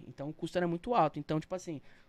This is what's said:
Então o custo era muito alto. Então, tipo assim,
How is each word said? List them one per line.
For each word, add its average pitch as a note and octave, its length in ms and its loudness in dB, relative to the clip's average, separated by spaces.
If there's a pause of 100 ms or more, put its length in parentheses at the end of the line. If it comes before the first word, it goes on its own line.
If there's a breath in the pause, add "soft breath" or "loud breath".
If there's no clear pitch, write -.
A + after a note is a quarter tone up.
Então C#3 220 -10
o D3+ 40 -6
custo - 260 -6
era F3+ 100 4
muito E3+ 260 0
alto. D#3 240 6
Então, D#3 220 0
tipo - 140 -6
assim, E3+ 260 -6 (280 loud breath)